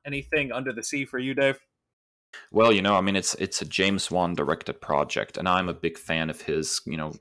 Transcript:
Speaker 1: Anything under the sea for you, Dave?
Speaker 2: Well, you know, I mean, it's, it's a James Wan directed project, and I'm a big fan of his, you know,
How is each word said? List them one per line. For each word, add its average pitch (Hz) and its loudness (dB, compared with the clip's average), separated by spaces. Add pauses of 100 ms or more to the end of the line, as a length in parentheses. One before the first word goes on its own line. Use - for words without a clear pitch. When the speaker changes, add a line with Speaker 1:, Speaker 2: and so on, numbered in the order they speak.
Speaker 1:
Anything 143 -4
under 127 -4
the 110 -8
sea 139 -6
for 127 -6
you, 131 -4
Dave? 135 2 (920)
Speaker 2:
Well, 113 8
you 101 6
know, 101 4
I 92 4
mean, 98 2
it's, - 0
it's - -4
a 80 -8
James 95 0
Wan 87 2
directed 73 -2
project, - -2
and 80 -4
I'm 92 2
a 82 -2
big 82 -4
fan 80 -2
of 76 -10
his, 78 -4
you 73 -6
know, 78 -6